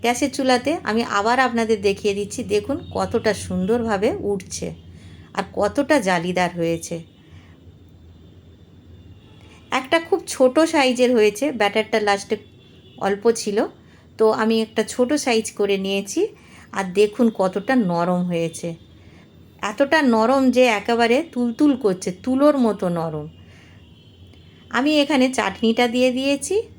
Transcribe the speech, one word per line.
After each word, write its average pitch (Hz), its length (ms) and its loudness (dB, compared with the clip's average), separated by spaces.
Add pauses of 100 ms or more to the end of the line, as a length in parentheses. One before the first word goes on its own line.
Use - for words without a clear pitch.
গ্যাসের 247 340 0
চুলাতে, 262 340 0 (180)
আমি 220 120 0 (160)
আবার 226 200 2 (100)
আপনাদের 226 300 0 (100)
দেখিয়ে 196 320 0
দিচ্ছি। 202 200 -8 (140)
দেখুন 208 240 -2 (180)
কতটা 208 360 -2 (140)
সুন্দরভাবে 208 640 -2 (220)
উঠছে - 360 -8 (680)
আর 196 60 -4 (140)
কতটা 208 380 0 (120)
জালিদার 180 520 0
হয়েছে। 170 360 -4 (2750)
একটা 277 180 -2 (100)
খুব 381 120 0 (140)
ছোট 254 220 4 (180)
সাইজের 254 440 4
হয়েছে, 214 280 2 (140)
ব্যাটারটা 214 480 0
লাস্টে 202 280 0 (720)
অল্প 202 160 -2 (180)
ছিল, 202 160 -4 (600)
তো 220 60 4 (160)
আমি 220 140 2 (100)
একটা 220 160 -6 (120)
ছোট 247 160 0 (160)
সাইজ 226 200 0 (140)
করে 202 160 2 (100)
নিয়েছি। 196 360 -4 (560)
আর 196 80 -2 (140)
দেখুন 208 280 4 (120)
কতটা 190 340 0 (180)
নরম 175 300 0 (100)
হয়েছে, 165 380 -4 (1000)
এতটা 277 280 2 (160)
নরম 247 280 4 (120)
যে 254 80 6 (160)
একেবারে 233 380 2 (160)
তুলতুল 247 380 2 (120)
করছে, 185 260 0 (160)
তুলোর 269 300 4 (100)
মতো 202 200 0 (140)
নরম। 156 260 -6 (1500)
আমি 277 140 0 (120)
এখানে 277 220 2 (120)
চাটনিটা 226 480 0 (100)
দিয়ে 254 220 2
দিয়েছি 277 380 -2 (240)